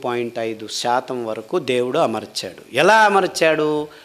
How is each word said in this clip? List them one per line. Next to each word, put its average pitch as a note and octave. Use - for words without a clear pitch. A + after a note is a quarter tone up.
పాయింట్ A#2+
ఐదు A2
శాతం B2
వరకు A2
దేవుడు B2+
అమర్చాడు. A2
ఎలా F#3
అమర్చాడు? D#3+